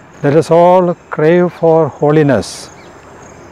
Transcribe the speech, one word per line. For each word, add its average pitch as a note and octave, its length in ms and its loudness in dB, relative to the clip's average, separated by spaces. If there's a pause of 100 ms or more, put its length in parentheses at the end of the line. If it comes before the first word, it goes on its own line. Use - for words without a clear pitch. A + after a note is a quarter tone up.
(220)
let C#3+ 140 0
us D#3+ 140 0
all F3 420 2 (160)
crave E3+ 460 0
for D#3+ 340 0
holiness. C#3+ 840 -2 (800)